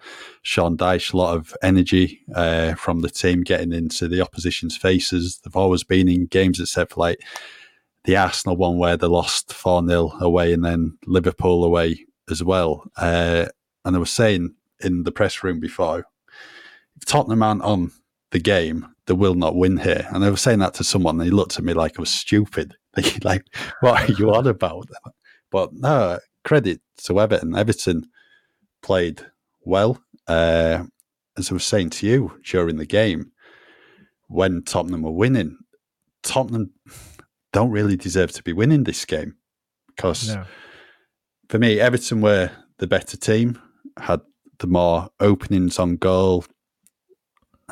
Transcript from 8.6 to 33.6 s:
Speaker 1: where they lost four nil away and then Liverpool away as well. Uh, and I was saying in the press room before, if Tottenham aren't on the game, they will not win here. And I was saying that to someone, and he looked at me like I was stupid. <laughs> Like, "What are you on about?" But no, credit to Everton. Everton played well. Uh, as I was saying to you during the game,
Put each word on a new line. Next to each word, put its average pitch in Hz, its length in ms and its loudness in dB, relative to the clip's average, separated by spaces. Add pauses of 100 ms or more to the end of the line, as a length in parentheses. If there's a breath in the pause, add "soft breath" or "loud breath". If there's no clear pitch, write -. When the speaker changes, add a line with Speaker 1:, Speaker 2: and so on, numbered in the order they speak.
Speaker 1:
where 87 180 2
they 90 80 -2
lost - 480 -2
four 87 300 2
nil 85 380 0
away 87 320 2
and 85 120 0
then 85 400 -2
Liverpool 90 580 2
away 85 400 0 (280)
as 80 120 -4
well. 85 540 0
Uh, 85 480 0 (400)
and 92 100 0
I 87 40 0
was 85 100 -2
saying 95 460 0 (240)
in 90 220 -2
the 82 100 -4
press - 320 -2
room 90 160 -4
before, 82 460 -4 (920 loud breath)
if - 80 -20
Tottenham 127 360 2
aren't 107 220 0
on 92 280 0 (380)
the - 100 0
game, 82 460 0 (220)
they 92 80 2
will 95 180 2
not 85 220 0
win 92 220 4
here. 87 340 -2
And 95 120 -2
I 101 60 4
was 98 120 0
saying 117 180 2
that 92 160 0
to - 80 -6
someone, 85 320 0
and 82 80 -2
he 87 80 0
looked 101 260 2
at 80 60 -6
me 85 100 -2
like 80 240 0
I - 40 -8
was 80 100 -6
stupid. - 640 -2 (200)
<laughs> - 280 -2
Like, 98 220 -2 (360 loud breath)
"What 120 280 4
are 113 40 2
you 104 200 4
on 117 140 4
about?" 90 400 -2 (640 soft breath)
But 92 220 -2
no, 117 460 0 (240)
credit 110 380 0 (220)
to 92 160 0
Everton. 95 360 0
Everton 98 500 0 (760 soft breath)
played 87 440 -2 (360)
well. 104 380 0 (280)
Uh, 82 560 2 (540)
as 92 120 -8
I - 40 -6
was 90 100 -6
saying 90 280 -2
to - 160 -6
you 117 360 0
during 85 340 -2
the 78 80 -8
game, 101 460 -2 (960 soft breath)